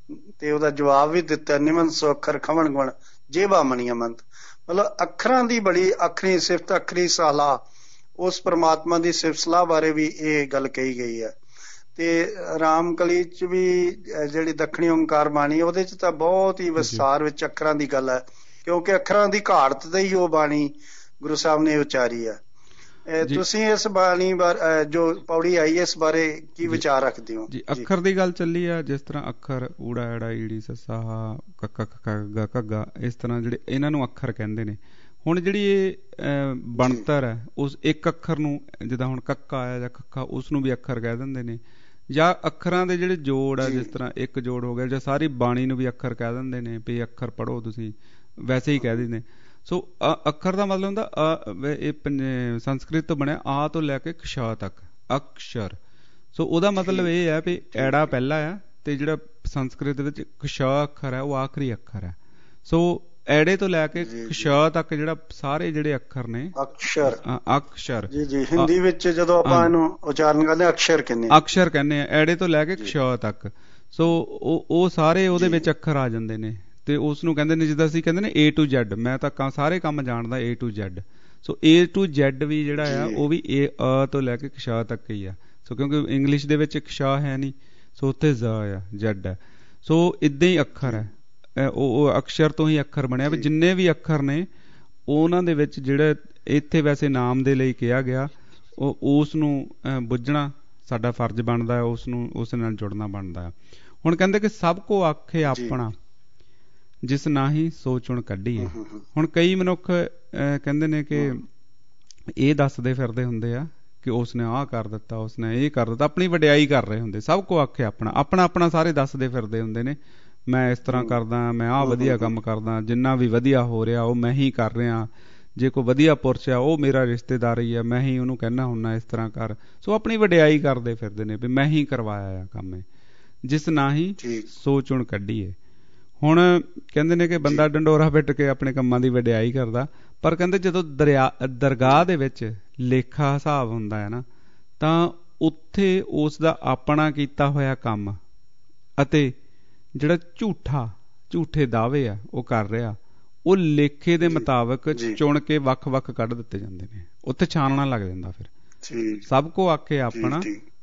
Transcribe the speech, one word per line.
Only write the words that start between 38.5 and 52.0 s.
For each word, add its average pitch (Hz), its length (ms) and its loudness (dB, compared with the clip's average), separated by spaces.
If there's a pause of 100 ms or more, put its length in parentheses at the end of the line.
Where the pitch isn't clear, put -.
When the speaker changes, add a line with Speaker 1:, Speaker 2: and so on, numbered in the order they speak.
Speaker 2:
ਜਿੱਦਾਂ 127 200 -2
ਹੁਣ 131 120 -4
ਕੱਕਾ - 380 -6
ਆਇਆ 123 220 -4
ਜਾਂ 123 100 -8
ਖੱਖਾ, - 320 -12
ਉਸ 127 300 -8
ਨੂੰ 143 100 2
ਵੀ 131 120 0
ਅੱਖਰ 120 260 -6
ਕਹਿ 117 180 -4
ਦਿੰਦੇ 131 260 -8
ਨੇ। 117 160 -8 (520)
ਜਾਂ 160 360 2
ਅੱਖਰਾਂ 180 380 -2
ਦੇ 180 120 0
ਜਿਹੜੇ 180 180 0
ਜੋੜ 135 460 0
ਆ, 131 80 0
Speaker 1:
ਜੀ। 135 80 0
Speaker 2:
ਜਿਸ 123 100 -4
ਤਰ੍ਹਾਂ 127 300 -8
ਇੱਕ 131 220 -6
ਜੋੜ 123 260 -4
ਹੋ 120 100 -4
ਗਿਆ, 127 120 -4
ਜਾਂ 131 120 -2
ਸਾਰੀ 143 280 0
ਬਾਣੀ 123 380 0
ਨੂੰ 131 120 0
ਵੀ 127 100 -2
ਅੱਖਰ 120 260 -6
ਕਹਿ 117 200 -4
ਦਿੰਦੇ 127 280 -6
ਨੇ 117 240 -8
ਵੀ 120 180 -4
ਅੱਖਰ 117 260 -8
ਪੜ੍ਹੋ 120 320 -6
ਤੁਸੀਂ, 113 320 -8 (460)
ਵੈਸੇ 127 320 0
ਹੀ 143 80 2
ਕਹਿ 117 180 0
ਦਿੰਦੇ। 117 240 -4 (440)
ਸੋ - 220 -4 (260)
ਅ-, - 160 -2
ਅੱਖਰ 185 260 -2
ਦਾ 202 100 0
ਮਤਲਬ 190 200 0
ਹੁੰਦਾ 196 260 -4 (360)
ਅ, - 20 -6
ਵ-, 101 160 -8
ਇਹ 147 280 -2
ਪੰਜ-, 131 640 -2